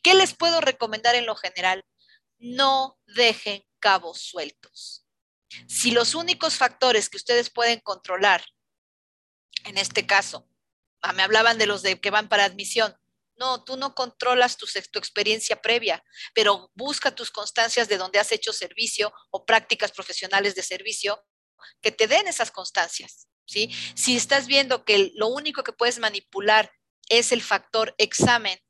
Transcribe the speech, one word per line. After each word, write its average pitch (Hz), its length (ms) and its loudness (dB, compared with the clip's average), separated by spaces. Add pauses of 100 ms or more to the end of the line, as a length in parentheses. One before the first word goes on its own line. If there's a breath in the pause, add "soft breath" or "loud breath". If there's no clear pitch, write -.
¿Qué 359 120 6
les 381 200 6
puedo 330 280 0
recomendar 233 540 0
en 240 100 -2
lo 214 100 -4
general? 185 480 -4 (540 soft breath)
No 262 680 -2
dejen 214 600 0 (140)
cabos 185 420 0
sueltos. - 840 -14 (640 loud breath)
Si - 240 0
los 233 240 2
únicos 339 400 -2
factores 247 540 2
que 202 80 -14
ustedes 240 320 0
pueden 233 320 0
controlar, 185 640 0 (1200)
en 196 120 -8
este 196 300 -4
caso, 196 400 0 (540)
ah, 185 100 -2
me 185 120 0
hablaban 220 340 4
de 220 80 2
los 202 160 -2
de 185 180 -2
que 202 120 -4
van 214 180 0
para 202 160 4
admisión, 202 500 -2 (440)
no, 254 240 -4
tú 262 140 -10
no 269 180 -8
controlas 247 600 0
tu 208 100 -14
se-, 196 160 -8
tu - 160 -10
experiencia 214 600 -2
previa, 220 420 -2 (320 loud breath)
pero 202 400 2
busca 277 400 -4
tus 233 160 -12
constancias 226 560 -2
de 202 100 0
donde 185 220 0
has 214 120 2
hecho 220 200 -2
servicio 208 640 -6 (180 loud breath)
o - 140 -10
prácticas 220 460 0
profesionales 190 640 -4
de 185 60 -8
servicio 202 640 -8 (560 loud breath)
que 220 100 0
te 220 160 2
den 370 200 2
esas 240 240 -4
constancias, - 800 -6 (160)
¿sí? 220 280 -4 (220 loud breath)
Si 247 220 0
estás 277 280 2
viendo 262 380 0
que 196 320 2
lo 214 120 -2
único 285 360 -6
que 233 100 -8
puedes 240 260 -2
manipular 214 720 0 (360)
es 233 240 2
el 240 100 2
factor - 560 -2
examen 214 600 2 (100)